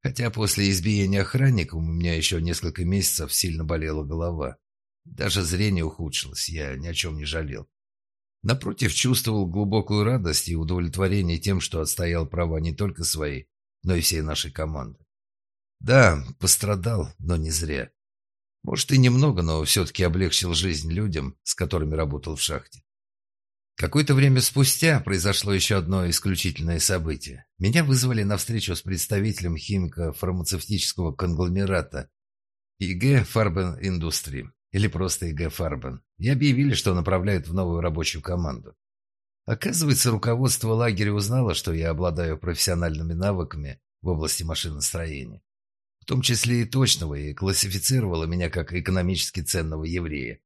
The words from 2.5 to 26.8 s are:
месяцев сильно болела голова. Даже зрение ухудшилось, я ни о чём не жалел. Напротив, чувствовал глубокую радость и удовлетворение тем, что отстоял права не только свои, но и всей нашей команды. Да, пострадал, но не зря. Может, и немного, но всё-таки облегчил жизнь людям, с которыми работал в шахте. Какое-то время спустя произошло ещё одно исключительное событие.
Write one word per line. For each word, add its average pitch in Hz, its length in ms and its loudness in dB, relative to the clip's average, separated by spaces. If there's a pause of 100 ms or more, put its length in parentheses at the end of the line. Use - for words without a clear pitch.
месяцев 87 480 0
сильно 80 320 -2
болела 78 400 -2
голова. 80 500 -4 (480)
Даже 101 380 -2
зрение 92 420 2
ухудшилось, 73 640 -6
я 73 300 -6
ни 76 100 -8
о 85 60 -6
чём 78 240 -4
не 73 80 -8
жалел. 73 420 -6 (760)
Напротив, 117 480 -2
чувствовал 110 540 0
глубокую 101 560 2
радость 101 460 0
и 85 80 -2
удовлетворение 87 800 0
тем, 95 240 0
что - 180 -4
отстоял 85 480 0
права 82 320 -2
не 82 140 -2
только 87 320 -4
свои, 73 400 -4 (380)
но 92 120 2
и 82 60 2
всей 80 200 0
нашей 76 300 -4
команды. 73 480 -6 (800)
Да, 104 420 6 (180)
пострадал, 95 800 0
но 85 180 0
не 78 140 -2
зря. 76 380 -4 (720)
Может, - 300 -4
и 135 60 6
немного, 127 460 6
но 80 200 0
всё-таки 90 400 0
облегчил 87 500 0
жизнь 80 380 -2
людям, 82 520 -2
с - 120 -4
которыми 78 400 -2
работал 76 400 -4
в - 60 -6
шахте. - 420 -6 (920)
Какое-то 143 380 2
время 131 280 6
спустя 139 580 4
произошло 98 540 0
ещё 98 240 2
одно 90 320 0
исключительное 85 680 0
событие. 80 680 -2 (140)